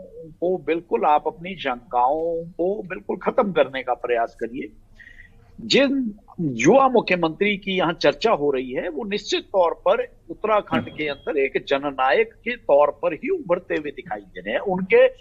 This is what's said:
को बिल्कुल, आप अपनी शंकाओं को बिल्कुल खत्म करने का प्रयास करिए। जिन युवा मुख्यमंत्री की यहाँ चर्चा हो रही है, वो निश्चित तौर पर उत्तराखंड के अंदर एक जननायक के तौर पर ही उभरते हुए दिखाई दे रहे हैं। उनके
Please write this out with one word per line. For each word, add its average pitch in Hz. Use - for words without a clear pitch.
को 180
बिल्कुल, 170
आप 151
अपनी 165
शंकाओं 143
को 185
बिल्कुल 190
खत्म 214
करने 135
का 123
प्रयास 120
करिए। 117
जिन 247
युवा 160
मुख्यमंत्री 190
की 190
यहाँ 170
चर्चा 165
हो 147
रही 131
है, 156
वो 285
निश्चित 208
तौर 175
पर 233
उत्तराखंड 202
के 151
अंदर 143
एक 135
जननायक 139
के 240
तौर 147
पर -
ही 240
उभरते 185
हुए 147
दिखाई 107
दे 92
रहे 101
हैं। 147
उनके 190